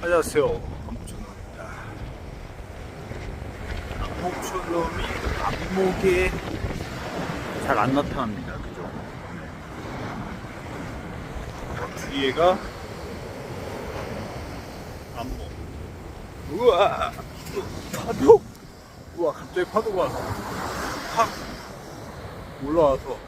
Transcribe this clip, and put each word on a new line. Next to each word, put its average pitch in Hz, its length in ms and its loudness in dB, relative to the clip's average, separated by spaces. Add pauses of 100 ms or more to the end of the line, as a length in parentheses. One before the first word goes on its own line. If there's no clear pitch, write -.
안녕하세요. 156 380 6 (420)
안목천놈입니다. - 800 -10 (2250)
안목천놈이 170 1040 0 (380)
안목에 185 880 4 (1300)
잘 131 120 4
안 113 160 6
나타납니다. 113 680 0
그죠? - 300 -8 (460)
네. - 60 -8 (2500)
어, 120 60 -4 (200)
뒤에가 139 480 6 (2500)
안목. 120 340 -4 (1000)
우와! 202 580 6 (840)
파도? 247 440 10 (760)
우와, 165 160 2
갑자기 170 400 -2
파도가 196 360 2 (1080)
확 220 120 6 (1400)
올라와서 139 640 6